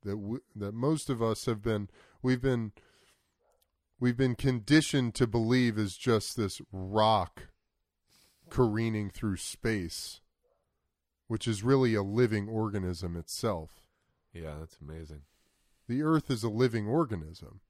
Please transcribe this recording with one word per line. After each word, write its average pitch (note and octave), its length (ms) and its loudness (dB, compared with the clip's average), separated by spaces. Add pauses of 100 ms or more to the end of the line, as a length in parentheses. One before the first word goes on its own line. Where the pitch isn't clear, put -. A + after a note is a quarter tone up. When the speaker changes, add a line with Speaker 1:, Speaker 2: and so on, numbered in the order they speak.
Speaker 1:
that G2+ 140 -6
w-, G#2+ 260 -6 (120)
that G2+ 200 -6
most C#3+ 340 0
of A#2+ 140 0
us A2+ 240 0
have A2 160 -2
been, G#2 260 -2 (340)
we've B2+ 200 2
been, A#2+ 300 0 (1300)
we've B2 180 2
been B2+ 180 2
conditioned B2+ 800 2
to B2+ 120 2
believe A#2 520 2
is G2+ 180 -2
just - 400 0
this G#2 240 -2 (100)
rock G2+ 800 2 (1000)
careening A2 600 2
through G2+ 280 -4
space, - 840 -6 (1080)
which A2 200 -2
is G2+ 140 -2
really B2+ 320 4
a G2+ 80 2
living G#2 460 2
organism F#2 680 -4
itself. E2+ 540 -4 (640)
Speaker 2:
Yeah, D#2+ 240 -10
that's D#2+ 240 -16
amazing. D2+ 400 -14 (680)
Speaker 1:
The B2+ 140 -2
Earth D#3 280 2
is A#2 120 -2
a A#2 80 0
living A2+ 380 2
organism. G#2+ 800 -4